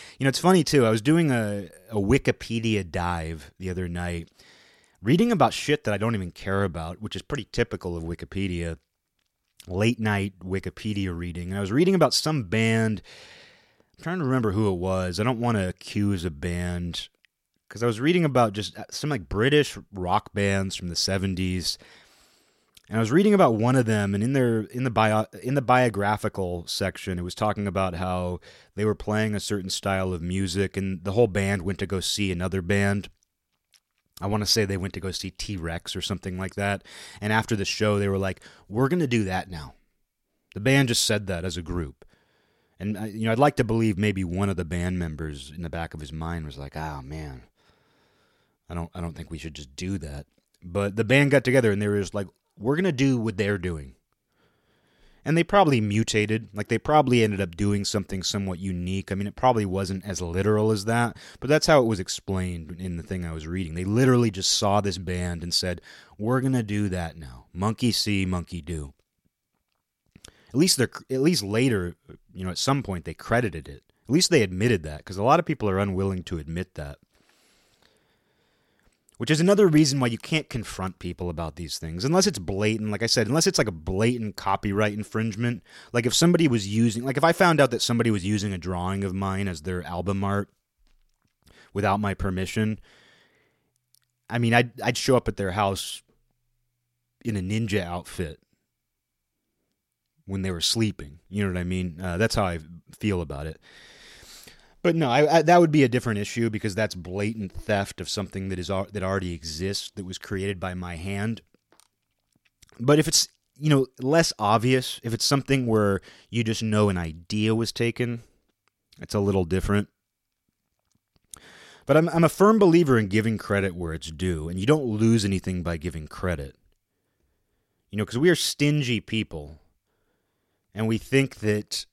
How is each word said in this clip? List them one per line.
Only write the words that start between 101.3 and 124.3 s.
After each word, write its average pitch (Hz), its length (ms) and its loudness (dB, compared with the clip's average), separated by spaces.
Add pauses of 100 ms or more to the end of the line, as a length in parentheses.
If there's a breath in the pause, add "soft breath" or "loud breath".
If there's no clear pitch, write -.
know 95 80 -2
what 90 80 -2
I 90 40 -2
mean? 90 360 -4
Uh, 90 160 -4
that's 110 180 0
how 107 100 2
I 87 140 -2 (400)
feel 98 220 -2
about 73 260 -8
it. 80 140 -12 (1200 loud breath)
But 170 160 2
no, 156 140 2
I, 147 260 6
I, 165 60 6
that 175 180 8
would 165 100 6
be 147 140 6
a 123 40 6
different 113 300 0
issue, 113 320 -2
because 107 240 -4
that's 104 220 -2
blatant 98 560 -6
theft - 480 -2
of 90 80 -10
something 95 400 -6
that 92 100 -4
is 87 100 -6
al-, 95 240 -4
that 98 120 -6
already 95 280 -2
exists, 82 640 -6
that 101 100 -12
was 92 140 -12
created 98 400 -6
by 90 160 -6
my 87 220 -8
hand. 101 440 -6 (1400)
But 143 180 6
if 156 80 4
it's, - 220 2 (280)
you 151 140 2
know, 135 160 6 (140)
less 156 400 2
obvious, 117 640 2
if 113 100 -4
it's 110 100 -2
something 135 420 2
where 104 340 4 (300 loud breath)
you 117 120 0
just 110 220 -2
know 107 240 4
an 92 100 0
idea 87 560 -2
was 113 160 -2
taken, 117 540 -4 (760)
it's - 140 -8
a 104 60 0
little 98 240 2
different. 95 440 0 (2000 loud breath)
But 139 100 6
I'm, 165 120 6
I'm 165 160 4
a 156 40 6
firm 214 300 6
believer 165 400 8
in 107 80 2
giving 107 320 2
credit 95 380 0
where 85 180 -6
it's 80 160 -10
due, 82 380 -2